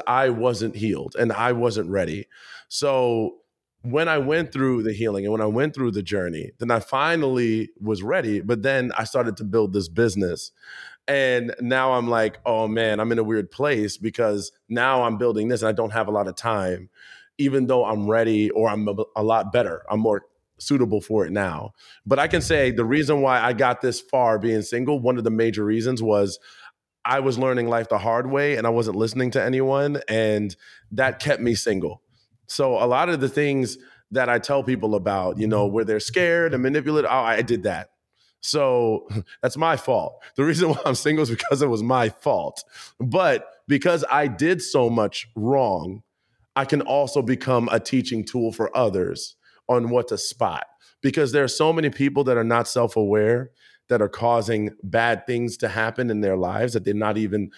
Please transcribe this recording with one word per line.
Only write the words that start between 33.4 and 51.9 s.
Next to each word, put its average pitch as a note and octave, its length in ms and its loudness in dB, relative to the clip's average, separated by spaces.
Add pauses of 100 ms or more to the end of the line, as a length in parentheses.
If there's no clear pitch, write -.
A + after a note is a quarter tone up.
that B2 180 2
I A#2+ 100 4
tell C#3 240 0
people A2 300 0
about, G2 440 -2
you G#2+ 100 0
know, G#2 180 2
where G#2+ 180 0
they're G#2+ 160 0
scared E3+ 540 0
and B2+ 80 -2
manipulated, C#3+ 480 0
oh, A#2+ 40 2 (100)
I A2+ 180 2
did A#2 220 -2
that. F2+ 260 -4 (520)
So B2 680 0 (160)
<laughs> - 180 -14
that's B2+ 160 -2
my D#3+ 180 2
fault. G#2+ 460 -4 (140)
The C#3 80 2
reason D#3+ 260 2
<laughs> - 0 -
why - 160 -2
I'm C3+ 100 2
single D#3 280 0
is A#2 60 0
because C3 320 -2
it D3 60 4
was A2+ 140 0
my A#2+ 280 2
fault. F#2 540 -4 (360)
But C3+ 480 0 (200)
because D3 420 2
I C#3+ 180 2
did D3+ 340 0
so B2 280 2
much A2 460 0
wrong, G#2+ 680 0 (540)
I C3+ 100 0
can D3 160 0
also C#3 400 0
become B2 500 0
a A2+ 80 2
teaching A#2 440 -2
tool A#2 280 -2
for - 240 -4
others G2 600 -2 (320)
on A#2+ 220 2
what A#2+ 180 0
to G#2 100 -4
spot. - 480 -4 (360)
Because C#3 300 2
there C#3+ 120 4
are B2+ 40 0
so D#3 240 2
many D#3+ 180 0